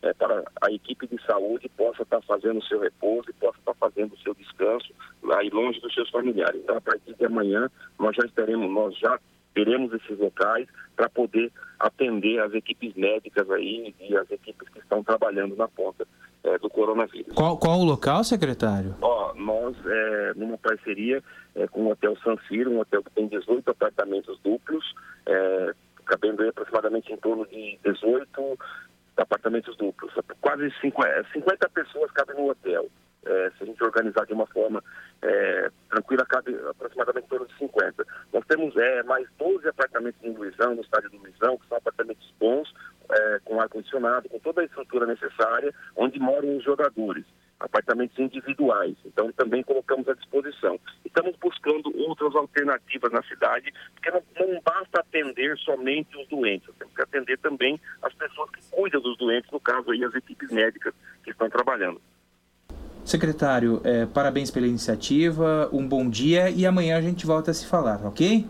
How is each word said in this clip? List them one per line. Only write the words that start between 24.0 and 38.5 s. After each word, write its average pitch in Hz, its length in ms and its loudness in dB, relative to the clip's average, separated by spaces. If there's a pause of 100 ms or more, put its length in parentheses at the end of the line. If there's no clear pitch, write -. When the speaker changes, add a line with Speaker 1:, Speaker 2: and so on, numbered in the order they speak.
Speaker 1:
duplos, 135 500 -2 (320)
é, 92 480 2 (320)
cabendo 104 360 0
aí 110 80 4
aproximadamente 110 640 -2
em 107 40 -10
torno 110 280 -2
de 107 380 -14
dezoito 131 760 0 (580)
apartamentos 113 640 -2
duplos. - 340 -6 (300)
Quase 143 300 0 (100)
cinquenta, 107 520 0
cinquenta 175 360 0
pessoas 151 420 -4
cabem 139 240 -2
no 139 140 0
hotel. 95 380 -2 (380)
É, 92 320 0
se - 60 -10
a - 20 -10
gente 113 180 -6
organizar 110 420 0
de - 60 -8
uma 110 160 -2
forma, 107 340 0 (400)
é, 95 480 2 (200)
tranquila, 127 360 2
cabe 127 320 -2 (120)
aproximadamente 123 560 -4
em - 40 -20
torno 127 180 -4
de - 100 -20
cinquenta. 107 500 -2 (260)
Nós 117 140 0
temos, 156 300 2